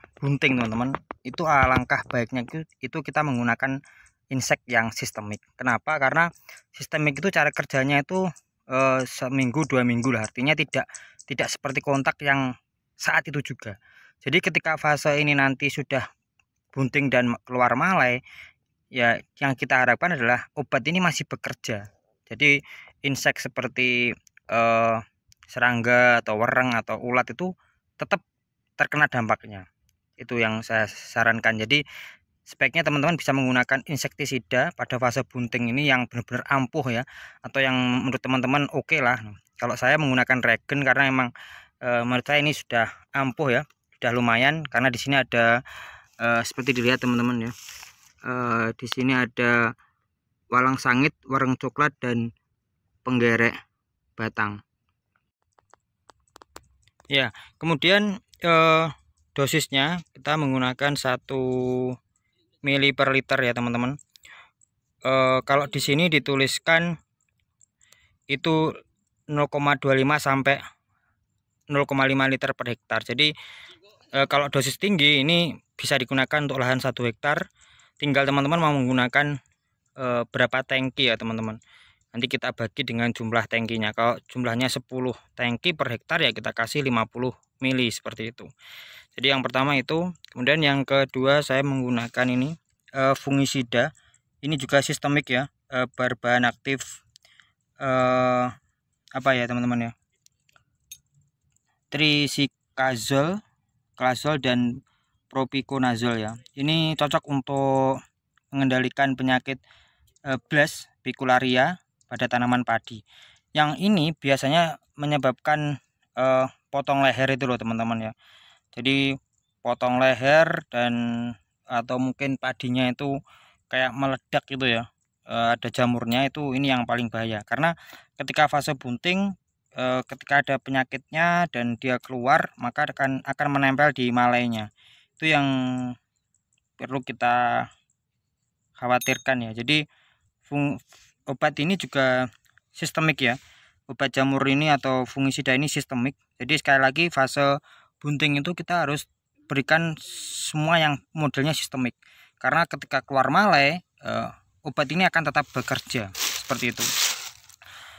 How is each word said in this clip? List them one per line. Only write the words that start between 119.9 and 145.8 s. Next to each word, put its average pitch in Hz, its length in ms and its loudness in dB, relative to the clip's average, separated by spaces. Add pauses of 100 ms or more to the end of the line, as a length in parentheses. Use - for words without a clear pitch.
leher 135 720 4
dan 120 240 0 (760)
atau 120 240 -4
mungkin 131 400 -2
padinya 127 560 -2
itu 139 320 -4 (480)
kayak 127 240 -2
meledak 135 560 -2
gitu 131 160 0
ya, 117 240 0 (320)
eh, 117 320 0
ada 120 160 -6
jamurnya, 120 560 0
itu 143 240 -6
ini 139 160 -2
yang 127 160 0
paling 120 240 -2
bahaya. 113 400 -4
Karena 151 240 0 (480)
ketika 143 320 2
fase 147 240 0
bunting, 180 640 -2 (400)
eh, 127 240 -2
ketika 139 400 -2
ada 135 160 -2
penyakitnya 156 880 -2
dan 120 320 -4
dia 127 240 -2
keluar, 127 560 0
maka 123 240 -4
akan, 135 400 -2
akan 139 240 -2
menempel 139 480 2
di 123 160 0
malainya. 120 640 0 (400)
Itu 160 160 0
yang 143 160 4 (1300)
perlu 127 240 -6
kita 120 720 0 (1040)
khawatirkan 123 720 -2
ya. 113 80 -10
Jadi 147 320 0 (560)
fung-, 143 380 -4 (420)
obat 147 380 -2
ini 175 180 0
juga 127 480 0 (480)
sistemik 156 480 -2
ya. 120 120 2 (520)
Obat 131 240 -4
jamur 135 320 2
ini 143 300 2
atau 131 340 0
fungisida 135 480 -2
ini 143 140 0
sistemik. 135 480 -4 (240)